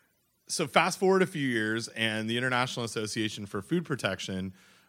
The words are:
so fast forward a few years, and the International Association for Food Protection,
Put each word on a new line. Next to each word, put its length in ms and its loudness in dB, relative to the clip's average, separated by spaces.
so 200 -2
fast 320 4
forward 220 6
a 40 6
few 200 -2
years, 440 0
and 400 -2
the 80 0
International 480 0
Association 600 -4
for 160 -6
Food 220 -2
Protection, 720 -4